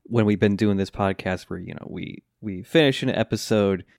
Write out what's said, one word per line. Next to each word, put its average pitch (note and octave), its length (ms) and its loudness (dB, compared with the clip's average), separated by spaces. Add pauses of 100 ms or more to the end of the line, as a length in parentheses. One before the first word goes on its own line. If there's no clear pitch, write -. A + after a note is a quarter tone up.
when A2+ 200 0
we've G#2 160 2
been G2+ 160 4
doing G#2 200 2
this F#2+ 140 -2
podcast F#2+ 540 -4
where, F2+ 140 -10
you E2+ 160 -12
know, - 140 -14
we, - 340 -12 (180)
we G2 220 -10
finish D3 400 4
an C3 80 0
episode G#2 760 0 (140)